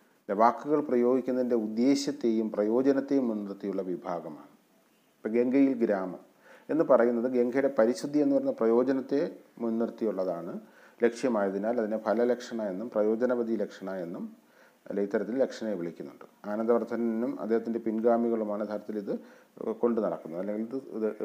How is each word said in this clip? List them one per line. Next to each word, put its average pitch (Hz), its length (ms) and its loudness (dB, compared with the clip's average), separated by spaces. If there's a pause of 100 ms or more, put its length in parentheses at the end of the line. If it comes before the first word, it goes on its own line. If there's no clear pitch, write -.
(220)
അല്ലേ? 98 200 -4
വാക്കുകൾ 147 460 4
പ്രയോഗിക്കുന്നതിൻ്റെ 123 800 2
ഉദ്ദേശ്യത്തെയും 120 880 0
പ്രയോജനത്തെയും 131 760 2
മുൻനിർത്തിയുള്ള 98 520 -4 (100)
വിഭാഗമാണ്. 82 580 -8 (640)
ഇപ്പം 107 200 -6
ഗംഗയിൽ 131 460 4
ഗ്രാമം 95 400 0 (500)
എന്ന് 160 200 2
പറയുന്നത് 120 440 4
ഗംഗയുടെ 123 340 2 (100)
പരിശുദ്ധി 123 440 2
എന്ന് 139 120 4
പറയുന്ന 135 240 0
പ്രയോജനത്തെ 127 600 2 (420)
മുൻനിർത്തിയുള്ളതാണ്. 104 920 -2 (500)
ലക്ഷ്യമായതിനാൽ 110 800 0
അതിനെ 107 240 -2
ഫലലക്ഷണ 117 560 0 (100)
എന്നും 104 220 -8
പ്രയോജനവധി 113 680 0
ലക്ഷണ 95 280 -8 (160)
എന്നും, 107 180 -8 (640)
അല്ലെ, 101 180 -4
ഇത്തരത്തിൽ 104 360 -2
ലക്ഷണയെ 113 380 -4
വിളിക്കുന്നുണ്ട്. 80 460 -10 (240)
ആനന്ദവർദ്ധനും 113 840 0 (100)
അദ്ദേഹത്തിൻ്റെ 220 440 0
പിൻഗാമികളുമാണ് 110 800 2
യഥാർത്ഥത്തിൽ 107 380 -6
ഇത് 135 100 -4 (680)
കൊണ്ടു 117 220 2
നടക്കുന്നത്, 82 380 -4
അല്ലെങ്കിൽ 107 260 -4
ഇത്, 127 80 -6 (200)
ഇത് 110 120 0 (160)